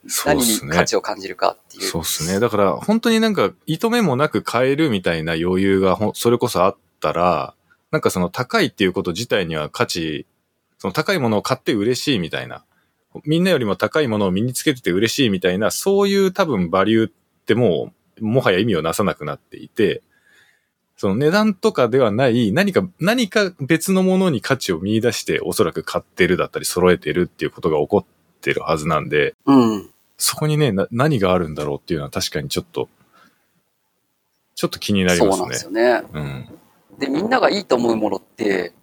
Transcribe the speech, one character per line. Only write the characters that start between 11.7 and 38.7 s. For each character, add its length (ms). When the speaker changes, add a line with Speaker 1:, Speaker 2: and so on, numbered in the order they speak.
Speaker 1:
嬉 260
し 140
い 60
み 100
た 100
い 60
な、 180
み 160
ん 40
な 60
よ 80
り 60
も 120
高 260
い 60
も 100
の 80
を 40
身 120
に 120
つ 80
け 120
て 80
て 100
嬉 200
し 140
い 40
み 100
た 100
い 80
な、 120
そ 320
う 60
い 80
う 60
多 120
分 260
バ 140
リ 100
ュ 120
ー 20
っ 40
て 80
も 380
う、 40
も 160
は 120
や 60
意 80
味 100
を 60
な 120
さ 80
な 120
く 100
な 100
っ 40
て 200
い 100
て、 340
そ 120
の 80
値 140
段 240
と 180
か 160
で 100
は 120
な 180
い、 240
何 200
か、 140
何 280
か 320
別 320
の 100
も 160
の 120
に 100
価 160
値 160
を 60
見 220
出 120
し 120
て、 160
お 120
そ 120
ら 80
く 100
買 180
っ 40
て 220
る 100
だ 80
っ 60
た 80
り、 80
揃 260
え 60
て 140
る 100
っ 40
て 180
い 40
う 20
こ 120
と 80
が 80
起 100
こ 100
っ 60
て 120
る 100
は 140
ず 100
な 140
ん 80
で、 260
Speaker 2:
う 300
ん。 140
Speaker 1:
そ 180
こ 100
に 100
ね、 160
な-、 200
何 260
が 140
あ 60
る 100
ん 60
だ 100
ろ 120
う 20
っ 20
て 140
い 20
う 40
の 40
は 60
確 200
か 120
に 60
ち 120
ょ 20
っ 80
と、 180
ち 100
ょ 20
っ 40
と 80
気 140
に 120
な 100
り 60
ま 40
す 60
ね。 20
Speaker 2:
そ 40
う 40
な 60
ん 20
で 80
す 80
よ 60
ね。 320
Speaker 1:
う 80
ん。 280
Speaker 2:
で、 100
み 140
ん 80
な 100
が 100
い 100
い 40
と 120
思 140
う 60
も 140
の 80
っ 20
て 640